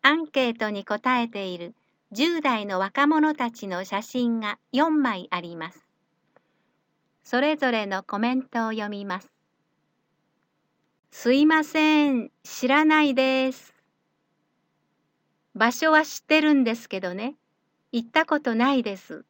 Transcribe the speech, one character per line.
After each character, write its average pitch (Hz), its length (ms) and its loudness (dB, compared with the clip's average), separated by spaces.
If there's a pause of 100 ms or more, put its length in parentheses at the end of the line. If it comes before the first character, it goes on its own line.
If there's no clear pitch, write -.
ア 285 100 6
ン 320 120 -4
ケ 262 220 0
ー 226 80 -6
ト 220 120 -4
に 202 140 -8
答 240 380 -2
え 233 80 -6
て 202 160 -8
い 180 120 -8
る 175 160 -14 (380)
十 311 300 -2
代 226 240 -2
の 196 120 -4
若 202 300 0
者 311 260 2
た 247 180 -4
ち 208 180 -12
の 185 160 -6
写 202 160 -6
真 233 400 -4
が 208 180 -8 (140)
四 302 280 2
枚 208 300 -4
あ 180 80 -4
り 170 160 -12
ま 165 160 -12
す。 - 160 -20 (1400)
そ 247 160 -2
れ 294 160 2
ぞ 269 160 0
れ 220 140 -2
の 196 180 -6
コ 202 160 -6
メ 240 140 0
ン 262 100 -2
ト 226 240 -4
を 220 40 -4
読 214 180 -6
み 202 160 -10
ま 190 160 -8
す。 - 100 -20 (1800)
「す - 240 0
い 285 120 4
ま 311 180 4
せ 302 480 2
ん、 233 200 -4 (120)
知 - 240 -6
ら 285 160 4
な 311 200 6
い 277 120 2
で 262 380 0
す。 - 200 -20 (1800)
場 220 160 4
所 320 220 2
は 311 100 6
知 - 160 -10
っ - 40 -20
て 311 180 4
る 302 120 4
ん 269 120 4
で 226 100 -2
す - 140 -18
け 190 100 -6
ど 180 140 -8
ね。 226 240 -10 (560)
行 233 120 -4
っ - 40 -20
た 320 160 2
こ 294 160 0
と 233 140 -4
な 254 180 2
い 254 100 0
で 202 140 -8
す。 - 320 -18